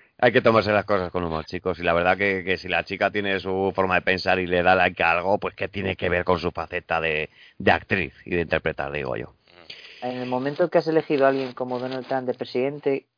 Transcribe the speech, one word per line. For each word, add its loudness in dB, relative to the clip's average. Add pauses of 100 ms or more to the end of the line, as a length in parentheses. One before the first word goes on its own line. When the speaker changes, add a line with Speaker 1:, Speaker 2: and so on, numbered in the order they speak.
(200)
Speaker 1:
Hay 6
que 4
tomarse 4
las 2
cosas 0
con -2
humor, -4
chicos, -6
y -8
la 4
verdad 4
que, 0
que 0
si -10
la 0
chica -2
tiene -2
su -2
forma 2
de 2
pensar 0
y -2
le 2
da 6
like 2
a 2
algo, 0
pues -6
que -6
tiene -4
que -4
ver 0
con 2
su -2
faceta -4
de, -2 (280)
de 2
actriz 0 (100)
y -12
de 2
interpretar, -2
digo -4
yo. -12 (680)
Speaker 2:
En -6
el -6
momento -2
que 2
has 0
elegido 2
a 6
alguien 0
como -6
Donald -8
Trump -4
de -2
presidente, -2 (120)